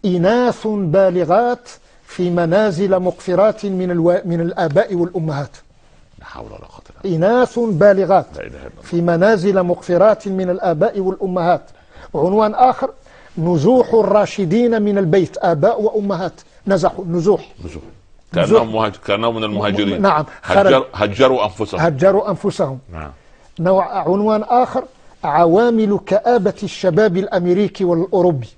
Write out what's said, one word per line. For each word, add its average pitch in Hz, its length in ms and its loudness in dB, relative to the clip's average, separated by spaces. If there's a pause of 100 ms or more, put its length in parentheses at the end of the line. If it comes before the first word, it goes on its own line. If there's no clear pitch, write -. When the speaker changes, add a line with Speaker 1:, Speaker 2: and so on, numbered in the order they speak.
Speaker 1:
إناث 214 600 0
بالغات 190 1000 0 (380)
في 175 240 -4
منازل 185 680 0
مقفرات 185 680 -2
من 185 240 -4
الوا-، 175 360 0
من 170 140 -2
الآباء 175 540 -2
والأمهات. 160 640 -6 (640)
Speaker 2:
لا - 60 -20
حول - 220 -18
ولا 104 80 -20
قوة - 260 -20 (100)
إلا - 120 -20
بالله. 185 140 -2
Speaker 1:
إناث 233 420 2
بالغات 196 680 2 (100)
Speaker 2:
لا - 40 -14
إله - 80 -14
إلا 67 100 -18
الله. - 240 -20
Speaker 1:
في 170 180 -4
منازل 185 600 2
مقفرات 180 680 0
من 185 220 -4
الآباء 185 500 -2
والأمهات. 180 600 -2 (520)
عنوان 208 400 0
آخر: 254 360 2 (480)
نزوح 180 560 2
الراشدين 208 880 0
من 208 160 0
البيت، 185 400 0
آباء 180 440 0
وأمهات 196 500 -4 (340)
نزحوا، 190 380 -2
نزوح. 170 500 -2 (100)
Speaker 2:
نزوح. 73 180 -14 (520)
Speaker 1:
نزوح. 87 280 2
Speaker 2:
كأنهم 110 100 -6
مهاج-، 110 240 -2 (100)
كأنهم 113 300 -2
من 110 80 -4
المهاجرين. 104 580 -2
Speaker 1:
نعم. 156 220 2 (180)
Speaker 2:
هجر-، 190 300 4
Speaker 1:
خرج. 131 120 4 (100)
Speaker 2:
هجروا 107 500 2
أنفسهم. 107 360 -6
Speaker 1:
هجروا 180 500 2
أنفسهم. 160 480 -4 (140)
Speaker 2:
نعم. 78 180 -12 (500)
Speaker 1:
نوع، 185 380 0
عنوان 208 440 0
آخر: 247 420 0 (400)
عوامل 202 840 2
كآبة 208 560 0
الشباب 185 540 0
الأمريكي 190 680 -2
والأوروبي. 175 720 0